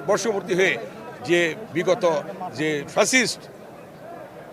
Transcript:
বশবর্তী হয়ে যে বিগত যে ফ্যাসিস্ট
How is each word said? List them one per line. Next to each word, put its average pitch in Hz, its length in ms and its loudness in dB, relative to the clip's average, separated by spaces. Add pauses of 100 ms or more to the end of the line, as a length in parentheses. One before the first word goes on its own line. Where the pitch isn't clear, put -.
বশবর্তী 196 500 0
হয়ে 175 160 4 (540)
যে 175 100 6 (360)
বিগত 175 280 2 (560)
যে 156 100 2 (240)
ফ্যাসিস্ট 196 480 4 (1120)